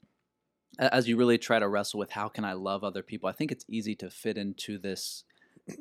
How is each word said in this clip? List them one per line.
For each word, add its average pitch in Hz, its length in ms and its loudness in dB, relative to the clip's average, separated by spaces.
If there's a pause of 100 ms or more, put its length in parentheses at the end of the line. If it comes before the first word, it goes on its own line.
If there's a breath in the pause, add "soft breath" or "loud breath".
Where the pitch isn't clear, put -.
(800)
a-, 131 140 4
as 123 140 4
you 117 100 4
really 120 200 8
try 113 220 4
to 104 80 4
wrestle 101 320 0
with 98 120 -4
how 107 180 -4
can 104 160 -6
I 95 80 -4
love 95 300 -4
other 98 200 -4
people, 98 260 -4
I - 40 -2
think - 180 -2
it's - 160 -8
easy 107 280 -4
to - 140 -10
fit 107 280 -4
into 101 400 -6
this 95 460 -8 (580 soft breath)